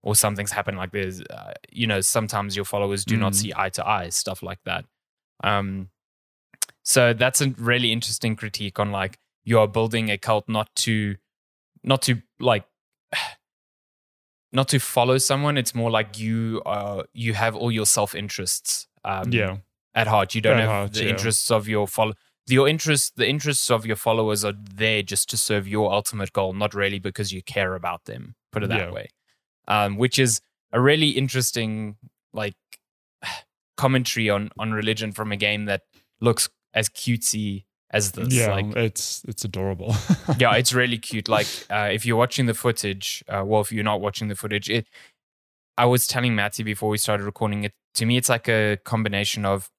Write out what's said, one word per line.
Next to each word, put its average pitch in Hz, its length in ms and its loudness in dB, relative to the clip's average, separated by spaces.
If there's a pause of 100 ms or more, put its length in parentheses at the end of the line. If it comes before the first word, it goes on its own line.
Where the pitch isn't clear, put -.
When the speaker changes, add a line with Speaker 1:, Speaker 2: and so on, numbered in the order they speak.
Speaker 1:
or 107 100 0
something's 101 380 2
happened, 101 260 -2
like, 90 140 -6
there's, 95 300 -6
uh, - 320 -14 (180)
you 117 140 -2
know, 101 160 2
sometimes 104 520 0
your 101 120 -2
followers 101 380 0
do 110 120 2
not 98 160 2
Speaker 2:
Mm. 98 40 0
Speaker 1:
see 101 200 -2
eye 95 140 0
to - 180 -6
eye, 92 220 0
stuff - 320 -4
like 90 220 -10
that. 90 200 -4 (580)
Um, 98 460 -2 (920)
so 120 320 4
that's 123 260 2
a 143 160 2
really 120 340 2
interesting 113 460 -2
critique 104 420 -8
on, 104 140 0
like, 95 260 -4 (260)
you 113 140 4
are 107 80 8
building 113 440 0
a 101 80 0
cult 107 300 0
not 110 280 0
to, 107 400 0 (680)
not 135 200 2
to, 123 200 0 (160)
like, 117 280 2 (460)
<sighs> - 60 -4 (1300)
not 131 160 2
to 143 100 4
follow 127 400 4
someone. 143 400 2
It's 120 160 -4
more 117 160 0
like 107 280 0
you 113 460 -2
are, 101 480 -4
you 113 220 -4
have 110 220 0
all 120 160 -2
your 110 140 0
self-interests, - 1000 -2 (180)
um, 98 280 -2
Speaker 2:
Yeah. 101 240 0 (380)
Speaker 1:
at 113 120 4
heart. 104 280 2
You 113 60 0
don't 107 140 4
Speaker 2:
At 117 60 4
Speaker 1:
have 113 80 2
Speaker 2:
heart, 101 240 0
Speaker 1:
the 110 120 -2
Speaker 2:
yeah. - 60 0
Speaker 1:
interests 104 400 0
of 107 180 2
your 104 200 2
follow-, 110 260 0 (320)
your 131 220 6
interest, 151 480 0
the 117 120 2
interests 139 420 0
of 113 160 2
your 110 100 -2
followers 107 480 2
are 104 80 0
there 104 500 -2
just 98 280 -2
to 117 60 -4
serve 104 300 0
your 104 260 0
ultimate 101 400 -2
goal, 95 200 0
not 104 220 -2
really 101 240 0
because 95 340 -6
you 92 100 -8
care 95 320 -2
about 87 300 -6
them, - 300 -14 (180)
put 107 100 -2
it 98 60 -2
that 90 200 -2
Speaker 2:
Yeah. - 20 -10
Speaker 1:
way. - 180 -10 (580)
Um, 101 300 2
which 123 220 2
is 123 220 2 (320)
a 117 80 2
really 151 300 6
interesting, 113 840 -2 (360)
like, 104 220 -6 (680)
<sighs> - 540 -14
commentary 127 540 2
on, 101 280 0
on 110 140 -2
religion 107 400 -2
from 107 200 -6
a 101 40 -4
game 104 280 0
that 101 180 -2 (380)
looks 113 280 2 (260)
as 110 140 2
cutesy 107 760 -4 (260)
as 101 220 0
this. 123 220 -2
Speaker 2:
Yeah, 113 160 4
Speaker 1:
Like, 101 260 -2
Speaker 2:
it's, - 500 -2
it's - 180 -8
adorable. 95 500 -2 (220)
<laughs> 139 220 -2
Speaker 1:
yeah, 120 180 6
it's 120 160 2
really 123 260 2
cute. 110 300 -6
Like, 107 180 2 (240)
uh, 104 220 0
if 107 120 -2
you're 117 120 2
watching 123 300 2
the 117 80 2
footage, 101 760 -2
uh, 98 180 -2
well, 107 160 4
if 101 100 -4
you're 104 120 -2
not 104 160 0
watching 104 280 -4
the 104 60 -6
footage, 104 340 -6
it, 107 180 0 (920)
I 123 80 6
was 123 200 4
telling 123 280 0
Matty 104 280 -2
before 107 280 -2
we 107 80 0
started 104 260 0
recording 104 400 -2
it, 104 80 -6 (220)
to 117 120 0
me, 120 100 4
it's 123 120 2
like 120 200 0
a 107 360 4
combination 104 640 -2
of 98 320 -2